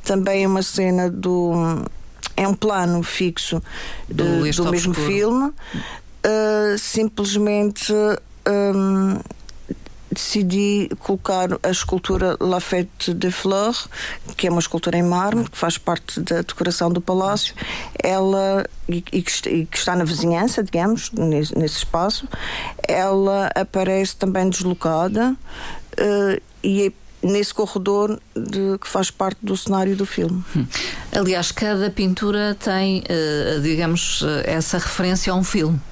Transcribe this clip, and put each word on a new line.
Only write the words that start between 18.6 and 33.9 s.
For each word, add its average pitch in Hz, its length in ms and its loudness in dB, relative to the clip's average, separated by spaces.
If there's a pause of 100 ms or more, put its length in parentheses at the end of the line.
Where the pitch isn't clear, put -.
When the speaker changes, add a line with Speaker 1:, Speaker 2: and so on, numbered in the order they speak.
Speaker 1:
e, 175 100 -2 (140)
e 185 100 0
que - 80 -4
est-, - 180 -4
e 160 180 0
que - 100 -10
está 175 200 0
na 175 80 2
vizinhança, 170 580 0
digamos, 196 500 0
nesse, 156 460 0
nesse 156 200 0
espaço, 190 500 0 (580)
ela 196 680 2
aparece 190 580 0
também 190 340 2
deslocada, 180 840 0 (600)
eh, 202 440 2 (220)
e 196 240 4
é 190 60 2 (340)
nesse 202 280 2
corredor 202 680 0 (160)
de, 196 420 0
que - 80 -10
faz 190 240 0
parte 190 320 -2
do 196 140 -2
cenário 190 400 2
do 196 100 0
filme. 180 380 -2 (100)
Speaker 2:
Hum. 139 100 2 (460)
Aliás, 180 400 2
cada 208 400 0
pintura 208 720 0
tem, 190 460 0
eh, 156 540 0
digamos, 165 600 0